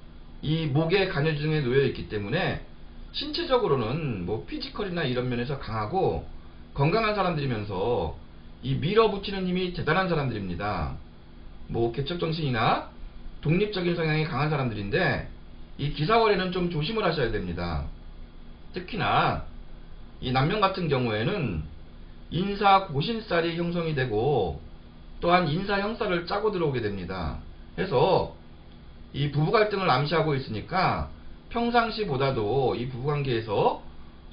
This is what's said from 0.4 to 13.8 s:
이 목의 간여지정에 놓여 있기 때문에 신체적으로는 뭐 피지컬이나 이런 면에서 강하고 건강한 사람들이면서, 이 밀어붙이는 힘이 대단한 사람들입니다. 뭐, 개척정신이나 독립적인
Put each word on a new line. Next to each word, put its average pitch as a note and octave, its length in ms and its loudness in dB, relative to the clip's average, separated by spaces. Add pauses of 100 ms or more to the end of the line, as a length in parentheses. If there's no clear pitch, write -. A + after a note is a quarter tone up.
이 D#3 240 0
목의 E3 420 4
간여지정에 D#3 520 2
놓여 C3+ 240 4
있기 A2+ 220 -2
때문에 G#2+ 540 -2 (500)
신체적으로는 D#3 1120 0
뭐 G#2+ 200 -4
피지컬이나 F3 580 -4
이런 B2 240 0
면에서 B2 300 -2
강하고 A2 720 0 (480)
건강한 G#3 400 4
사람들이면서, A#2 1120 0 (380)
이 C3 120 0
밀어붙이는 G3 720 2
힘이 F3+ 260 0
대단한 E3+ 360 2
사람들입니다. G2+ 880 -2 (720)
뭐, A#2 240 0
개척정신이나 D#3 1000 0 (520)
독립적인 F3 540 2